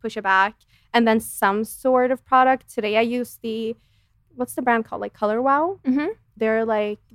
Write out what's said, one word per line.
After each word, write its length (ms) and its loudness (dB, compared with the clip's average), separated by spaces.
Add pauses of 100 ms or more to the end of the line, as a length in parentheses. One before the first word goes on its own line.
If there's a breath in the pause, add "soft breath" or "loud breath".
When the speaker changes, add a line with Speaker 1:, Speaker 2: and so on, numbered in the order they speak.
Speaker 1:
push 160 -8
it 60 -8
back, 340 2 (360)
and 160 4
then 120 4
some 440 -2
sort 460 0
of 140 -4
product. 440 2
Today 280 -4
I 60 4
used 400 -4
the, 340 -6 (580)
what's 200 -8
the 80 -6
brand 220 0
called? 160 -12
Like, 140 -10
Color 260 -2
Wow? 460 0
Speaker 2:
Mm-hmm. 220 0 (280)
Speaker 1:
They're, 280 0
like, 340 -2 (160)